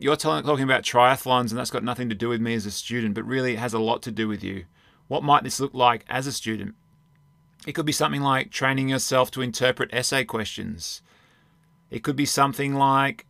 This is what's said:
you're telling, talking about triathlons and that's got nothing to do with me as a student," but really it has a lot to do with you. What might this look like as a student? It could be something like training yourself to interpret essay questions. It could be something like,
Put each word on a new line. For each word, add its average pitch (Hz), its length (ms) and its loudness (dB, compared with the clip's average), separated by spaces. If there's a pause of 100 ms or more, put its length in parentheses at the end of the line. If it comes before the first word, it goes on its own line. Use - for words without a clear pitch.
you're 143 160 4
telling, 156 260 0
talking 139 220 2
about 127 180 4
triathlons 123 680 4
and 113 60 -6
that's 123 140 -6
got 113 140 -4
nothing 123 240 -4
to 110 80 -4
do 117 120 -2
with 120 120 0
me 117 140 -2
as 104 120 -4
a 101 60 -6
student," 113 420 -4
but 110 80 -4
really 127 300 -2
it 110 80 -4
has 120 120 -4
a 113 60 -2
lot 113 240 0
to 120 80 -8
do 107 160 -2
with 104 160 -4
you. 98 220 -8 (420)
What 151 160 -2
might 143 220 4
this 131 160 -6
look 139 120 -2
like 123 360 4
as 131 180 -2
a 139 60 -4
student? 107 420 -6 (920)
It 147 120 -8
could 156 100 -2
be 147 60 0
something 143 300 0
like 135 280 0
training 135 380 0
yourself 131 420 2
to 131 100 -8
interpret 123 520 0
essay 127 320 0
questions. 98 760 -8 (920)
It 117 100 -8
could 143 140 -2
be 143 100 2
something 139 480 -2
like, 135 560 2